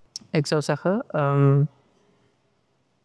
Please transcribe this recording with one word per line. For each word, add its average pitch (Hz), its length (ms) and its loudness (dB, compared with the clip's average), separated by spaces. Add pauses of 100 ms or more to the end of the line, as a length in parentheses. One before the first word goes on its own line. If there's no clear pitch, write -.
(300)
Ik 151 160 -2
zou 156 160 -2
zeggen, 175 460 -4
ehm, 139 540 2 (1400)